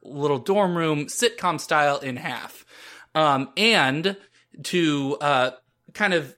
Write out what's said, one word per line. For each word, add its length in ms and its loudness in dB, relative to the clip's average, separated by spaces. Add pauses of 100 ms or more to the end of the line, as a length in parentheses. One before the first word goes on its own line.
little 360 -2
dorm 380 0
room 300 0
sitcom 540 -2
style 380 2
in 180 -8
half. 480 -12 (500)
Um, 400 2
and 640 2 (460)
to, 580 0
uh, 300 2 (420)
kind 200 0
of 240 -2